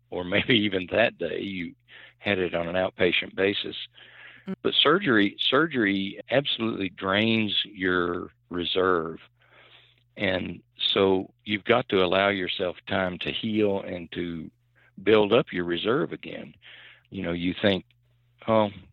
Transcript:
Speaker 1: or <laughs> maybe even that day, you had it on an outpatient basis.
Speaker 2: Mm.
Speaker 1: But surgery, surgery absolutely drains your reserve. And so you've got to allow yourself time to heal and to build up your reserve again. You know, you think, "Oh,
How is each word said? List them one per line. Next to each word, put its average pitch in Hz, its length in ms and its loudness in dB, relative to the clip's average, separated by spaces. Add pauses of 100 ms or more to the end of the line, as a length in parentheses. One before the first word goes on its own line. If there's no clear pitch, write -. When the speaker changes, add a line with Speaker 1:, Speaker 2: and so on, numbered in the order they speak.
(100)
Speaker 1:
or 90 140 -6
<laughs> - 0 -
maybe 98 340 2
even 95 340 -2
that 104 260 0
day, 85 220 -4
you 92 340 -8 (440)
had 101 200 -2
it 87 160 -2
on 85 140 -2
an 85 60 -4
outpatient 92 600 0
basis. 98 420 -2 (720)
Speaker 2:
Mm. 190 140 -8
Speaker 1:
But - 120 0
surgery, 135 640 4
surgery 107 840 0 (100)
absolutely 113 600 0
drains 104 640 0 (100)
your 90 680 -2 (200)
reserve. 87 680 0 (960)
And 92 440 -4 (320)
so 95 400 2 (120)
you've 104 200 -4
got 120 260 2
to 95 140 4
allow 95 240 4
yourself 90 480 -2 (120)
time 92 320 -2
to - 120 -4
heal 107 480 0
and 87 320 -10
to 85 380 -8 (520)
build 104 300 6
up 135 200 4
your 90 120 -4
reserve 90 480 -2
again. - 400 -14 (580)
You 98 120 -8
know, 85 100 -4
you 87 300 -2
think, 98 220 2 (640)
"Oh, 110 240 4 (220)